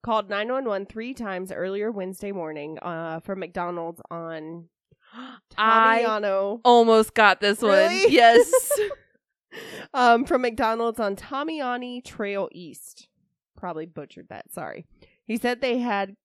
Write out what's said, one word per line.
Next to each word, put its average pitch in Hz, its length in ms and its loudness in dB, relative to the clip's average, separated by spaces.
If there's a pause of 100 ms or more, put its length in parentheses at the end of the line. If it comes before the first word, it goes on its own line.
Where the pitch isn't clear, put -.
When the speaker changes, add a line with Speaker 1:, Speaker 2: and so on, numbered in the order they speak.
Speaker 1:
called 220 260 -2
nine 208 220 -4
one 269 140 -4
one 196 200 -4
three 226 280 -12
times 190 380 -8
earlier 202 400 -6
Wednesday 196 400 -8
morning, 156 480 -10
uh, 165 420 -10
from 190 180 -10
McDonald's 175 600 -8 (100)
on 165 600 -12 (440)
Speaker 2:
<gasps> 247 440 -18
I 226 480 4
Speaker 1:
Tamiano. 208 580 -2
Speaker 2:
almost 226 500 6
got 208 280 4
this 202 200 0
one. 214 100 2
Speaker 1:
Really? 359 420 4
Speaker 2:
Yes. 240 600 6
Speaker 1:
<laughs> 415 140 -2 (1040)
Um, 247 300 4
from 254 200 0
McDonald's 226 580 -2
on 202 160 -4
Tamiami 254 880 -8
Trail 202 480 -6
East. - 560 -20 (480)
Probably 165 280 -10
butchered - 440 -18
that. - 240 -18
Sorry. 156 320 -14 (400)
He 220 100 -8
said 240 240 -4
they 247 200 -2
had 202 440 -4